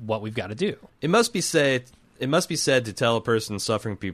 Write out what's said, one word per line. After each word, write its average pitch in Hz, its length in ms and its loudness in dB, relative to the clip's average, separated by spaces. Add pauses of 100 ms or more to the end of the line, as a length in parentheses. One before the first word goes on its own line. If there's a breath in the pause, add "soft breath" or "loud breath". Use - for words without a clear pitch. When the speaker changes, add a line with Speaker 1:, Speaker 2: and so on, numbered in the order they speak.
Speaker 1:
what 110 160 -2
we've 107 140 -6
gotta 104 200 -6
do." 196 200 -2 (260)
Speaker 2:
It 151 80 -2
must 226 220 4
be 180 100 -2
said, 135 420 2 (360)
it 127 100 -2
must 165 200 2
be 170 60 -4
said 131 300 2
to 104 80 -8
tell 117 240 2
a 110 40 0
person 110 380 0
suffering 107 360 -2
p-, 92 180 -6